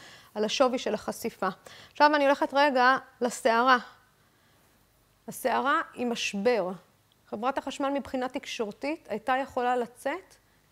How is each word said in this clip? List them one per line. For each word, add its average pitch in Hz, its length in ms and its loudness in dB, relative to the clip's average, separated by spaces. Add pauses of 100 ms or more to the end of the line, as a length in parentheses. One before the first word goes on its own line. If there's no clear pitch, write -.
(340)
על 214 100 -2
השווי 247 340 2
של 214 160 -4
החשיפה. 208 540 -6 (440)
עכשיו 294 220 6
אני 294 100 4
הולכת 285 280 4
רגע 262 440 4 (240)
לסערה. 240 580 2 (1500)
הסערה 247 520 0 (140)
היא 247 120 -6
משבר. 208 640 0 (560)
חברת 240 320 -4
החשמל 277 320 -4
מבחינה 262 380 -4
תקשורתית 269 840 -8
הייתה 214 320 -2
יכולה 247 340 -2
לצאת 269 600 -8 (360)